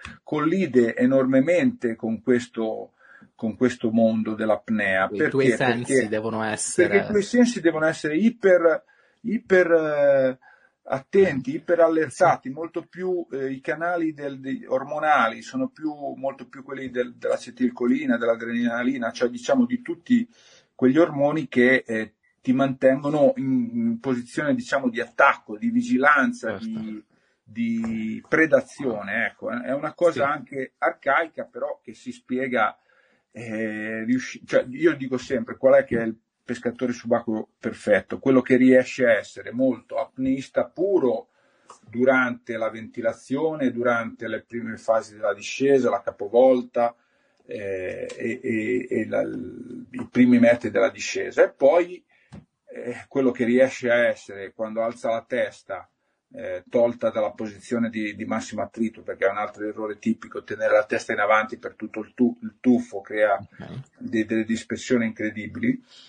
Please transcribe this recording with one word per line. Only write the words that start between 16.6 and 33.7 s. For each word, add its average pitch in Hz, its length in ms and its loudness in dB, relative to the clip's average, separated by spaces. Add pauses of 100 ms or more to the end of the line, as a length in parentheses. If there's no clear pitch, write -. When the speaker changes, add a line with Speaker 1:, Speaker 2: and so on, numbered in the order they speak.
Speaker 1:
quelli 135 260 -10
del, 123 260 -4
dell'acetilcolina, 123 1000 0
dell'adrenalina, 117 920 -2
cioè, 123 180 -2
diciamo, 123 380 0
di 120 160 -4
tutti - 440 0 (460)
quegli 131 240 2
ormoni 151 500 2
che, 127 380 4
eh, 110 280 -6 (280)
ti 127 120 0
mantengono 139 800 2
in, 127 360 0
in 117 280 -2
posizione, 131 560 -2
diciamo, 127 340 -2
di 113 100 -6
attacco, 120 600 0
di 120 100 -2
vigilanza, 123 880 0
Speaker 2:
Certo. 110 80 -10
Speaker 1:
di, 110 380 -10 (400)
di 113 840 -6
predazione, 117 1000 0
ecco. 101 240 -10
È 120 200 -6
una 147 220 -6
cosa 165 320 0
Speaker 2:
Sì. 143 60 0
Speaker 1:
anche 135 480 -8
arcaica, 139 640 -2
però 135 380 -10
che 113 100 -16
si - 180 -14
spiega, 123 640 -2 (540)
eh, 110 760 -8